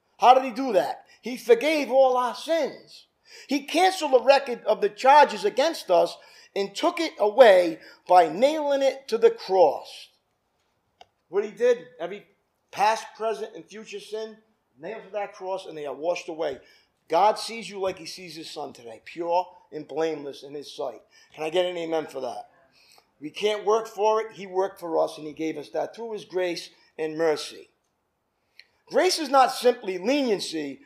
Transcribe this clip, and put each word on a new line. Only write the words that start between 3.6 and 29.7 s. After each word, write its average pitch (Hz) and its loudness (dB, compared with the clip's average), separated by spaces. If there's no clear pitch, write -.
canceled 320 0
the 247 6
record 247 2
of - 0
the 202 2
charges 254 6
against 269 -2
us 170 2
and 196 -4
took 339 -2
it 320 -4
away 202 8
by 180 6
nailing 277 0
it 269 -2
to 220 -2
the 226 6
cross. 180 0
What 202 -2
he 214 -12
did, 233 0
every 180 -12
past, 220 -2
present, 214 -6
and 165 -18
future 202 -18
sin, 220 -12
nailed 202 -14
to 190 -20
that 202 -8
cross, 185 -8
and 156 -16
they 147 -10
are 135 -8
washed 160 -4
away. 156 -6
God 185 2
sees 214 -12
you 196 -12
like 185 -4
he 160 -18
sees 175 -16
his 160 -14
son 143 -12
today, 117 -18
pure 170 -2
and 156 -12
blameless 143 -6
in 139 -20
his 143 -14
sight. 127 -10
Can 151 -10
I 160 -6
get 180 0
an 180 -6
amen 160 -4
for 135 -12
that? 120 -10
We 151 -14
can't 208 -4
work 220 0
for 214 0
it. 220 -8
He 196 -14
worked 185 -2
for 160 -2
us, 160 -4
and 151 -14
he 151 -12
gave 156 -6
us 143 -14
that 151 -6
through 226 -12
his 180 -12
grace 175 -4
and 156 -6
mercy. 151 -2
Grace 330 2
is 294 -8
not 269 4
simply 226 -2